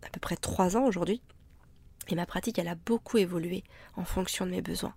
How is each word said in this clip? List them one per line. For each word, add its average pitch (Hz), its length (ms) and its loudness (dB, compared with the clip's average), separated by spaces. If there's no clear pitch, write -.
à - 60 -12
peu - 100 -8
près - 180 -4
trois 185 400 2
ans 262 80 4
aujourd'hui. 185 360 2
Et 170 80 0
ma 175 120 0
pratique, 190 320 -2
elle 170 80 0
a 170 80 -4
beaucoup 226 420 0
évolué 180 460 2
en 175 100 -4
fonction 185 400 -2
de 180 60 -2
mes 185 100 -2
besoins. - 360 -4